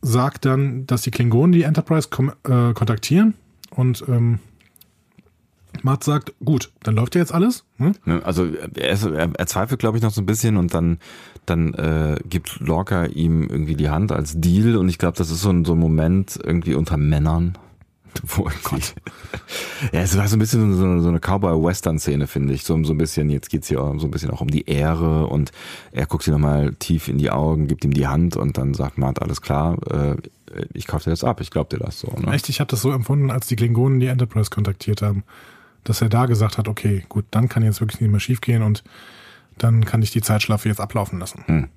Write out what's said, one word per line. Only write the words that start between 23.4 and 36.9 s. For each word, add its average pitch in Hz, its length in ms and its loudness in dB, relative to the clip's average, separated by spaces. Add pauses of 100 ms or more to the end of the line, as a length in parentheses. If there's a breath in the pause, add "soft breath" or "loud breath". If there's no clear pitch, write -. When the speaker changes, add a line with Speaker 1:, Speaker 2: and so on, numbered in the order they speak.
Speaker 2:
geht's 76 180 -4
hier 67 140 -2
auch, 73 180 -4
so 78 80 -4
ein - 40 -4
bisschen - 180 -6
auch - 120 -4
um 64 80 -2
die 73 200 -2
Ehre 78 580 0
und 71 240 -2 (400 loud breath)
er 65 140 -2
guckt 76 180 -4
sie - 80 0
nochmal 73 440 2
tief - 340 -2
in 67 80 0
die 71 140 0
Augen, 76 360 0
gibt - 160 -4
ihm 71 120 0
die 67 120 2
Hand 80 300 0
und 69 220 -2
dann 67 160 -2
sagt 67 240 -6
Matt, 65 240 -2
„Alles - 180 -6
klar, 78 380 -2 (120)
äh, 73 240 0 (560)
ich - 140 -12
kauf - 180 -6
dir - 60 -2
das 82 140 -2
ab, - 180 -2
ich - 80 -10
glaub 80 220 -4
dir - 80 -6
das“, - 200 -8
so, - 160 -8
ne? - 160 -4
Speaker 1:
Echt, 139 160 -2
ich 139 140 -4
hab 135 80 -2
das 110 140 -2
so 135 80 2
empfunden, 135 400 0
als 120 160 -4
die 123 80 -2
Klingonen 120 440 2
die 123 60 2
Enterprise 123 460 0
kontaktiert 101 500 -2
haben, 101 220 0 (600 loud breath)
dass - 160 0
er 117 60 2
da 117 200 2
gesagt 107 300 2
hat, 107 120 -2
„Okay, 101 400 -2